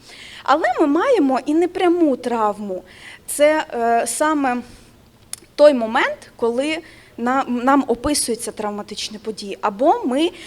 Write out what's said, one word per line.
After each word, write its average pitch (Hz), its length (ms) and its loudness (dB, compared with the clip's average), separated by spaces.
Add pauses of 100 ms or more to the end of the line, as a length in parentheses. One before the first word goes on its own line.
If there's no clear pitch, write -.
(440)
Але 311 220 2 (140)
ми 320 80 4
маємо 311 580 2
і 294 80 -2
непряму 349 640 2
травму. 208 680 -4 (440)
Це, 302 460 2
е, 233 340 0
саме 285 500 0 (960)
той 294 180 8
момент, 269 600 -2
коли 262 420 -2 (400)
на-, 254 300 0
нам 254 400 2
описуються 240 640 -2
травматичні 208 680 -8
події, 202 440 -10
або 269 440 0
ми 294 260 0 (160)